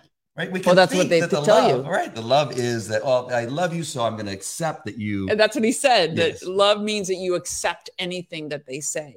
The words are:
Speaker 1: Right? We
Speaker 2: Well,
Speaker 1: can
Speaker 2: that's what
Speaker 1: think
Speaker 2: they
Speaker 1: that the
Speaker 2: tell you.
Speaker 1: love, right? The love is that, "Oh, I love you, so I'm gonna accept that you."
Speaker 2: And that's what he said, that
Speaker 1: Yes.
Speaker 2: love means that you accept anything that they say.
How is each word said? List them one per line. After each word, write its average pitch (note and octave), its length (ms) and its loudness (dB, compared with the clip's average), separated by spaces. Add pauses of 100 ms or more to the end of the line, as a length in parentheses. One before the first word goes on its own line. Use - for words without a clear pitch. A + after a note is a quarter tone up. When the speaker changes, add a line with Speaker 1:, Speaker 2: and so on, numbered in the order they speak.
(360)
Speaker 1:
Right? F3+ 160 -8
We F#3 80 -2
Speaker 2:
Well, - 40 -10
Speaker 1:
can F3+ 120 6
Speaker 2:
that's F#3 180 6
what - 60 2
Speaker 1:
think F3 120 2
Speaker 2:
they E3+ 100 6
Speaker 1:
that E3+ 80 0
the D#3 140 0
Speaker 2:
tell G#3+ 260 6
you. C3 80 4
Speaker 1:
love, C3+ 100 -4
right? - 260 -4
The A2+ 80 -10
love C3 360 2
is A#2 300 -2
that, G#2+ 180 0
"Oh, B2 240 0
I B2 160 0
love D#3+ 300 -2
you, E3 80 -4
so C3 200 -4
I'm A2 140 -2
gonna G2+ 140 -6
accept D3+ 540 -6
that G#2+ 120 -10
you." G2+ 320 -2
Speaker 2:
And G#3+ 100 2
that's G#3+ 160 4
what A3 80 -2
he A3+ 80 2
said, F#3+ 440 2
that D#3+ 160 2
Speaker 1:
Yes. - 120 -12
Speaker 2:
love G3+ 380 2
means G#3 280 -4
that F3+ 80 -2
you F3+ 180 -2
accept - 640 -6
anything F3 500 -6
that D3 160 -8
they C3+ 140 -10
say. D3 380 -8